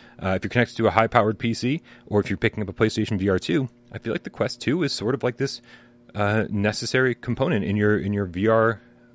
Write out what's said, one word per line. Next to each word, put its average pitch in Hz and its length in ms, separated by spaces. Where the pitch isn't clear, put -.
uh, 95 140
if 92 80
you're 98 60
connected - 280
to 117 80
a 98 60
high-powered 110 480
P 117 160
C 135 260
or 104 140
if 98 100
you're 98 80
picking 107 240
up 95 80
a 95 40
PlayStation 110 440
V 95 100
R 92 120
two, 139 300
I 98 60
feel 113 160
like - 100
the - 60
Quest - 320
two 160 220
is 139 100
sort 113 220
of 120 80
like 123 140
this, - 240
uh, 104 360
necessary 117 680
component 117 500
in 98 100
your, 104 220
in 95 160
your 101 120
V 90 220
R, 110 340